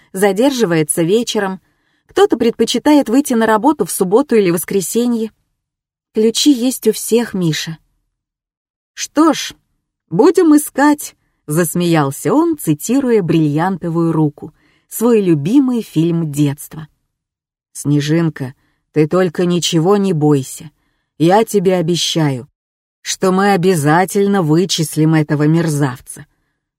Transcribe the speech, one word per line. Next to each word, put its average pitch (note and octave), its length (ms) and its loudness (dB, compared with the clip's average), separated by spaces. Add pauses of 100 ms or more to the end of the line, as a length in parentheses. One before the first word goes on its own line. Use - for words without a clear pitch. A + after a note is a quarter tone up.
(120)
задерживается G3 920 0
вечером, G3 580 -2 (460)
кто-то F#4 320 0
предпочитает A#3+ 720 0
выйти C4+ 240 0
на A3+ 120 2
работу A3 380 2
в D#3+ 60 -6
субботу G#3+ 440 0
или G3+ 160 2
воскресенье. A3 800 -4 (840)
Ключи A3+ 360 2
есть B3 380 0
у G#3+ 40 2
всех, A3 420 -2
Миша". E3 440 -4 (1160)
"Что D4+ 400 0
ж, - 180 -10 (560)
будем D4+ 480 4
искать", D4 580 0 (320)
засмеялся D#3+ 840 0
он, D#4+ 260 2
цитируя A3+ 640 0
"Бриллиантовую E3 920 -2
руку", D#3 420 -2 (340)
свой A3+ 320 2
любимый G#3 640 0
фильм E3 500 -2
детства. D3 560 -4 (840)
"Снежинка, D3 840 -2 (380)
ты D3+ 140 2
только F3+ 380 -2
ничего F3 540 0
не G3 140 0
бойся. D3 580 -2 (480)
Я F#3 260 2
тебе F#3+ 300 0
обещаю, D#3+ 760 -2 (540)
что - 300 -2
мы G3 200 2
обязательно F#3 880 2
вычислим D#3 720 0
этого D3+ 320 0
мерзавца. D3 800 -2 (520)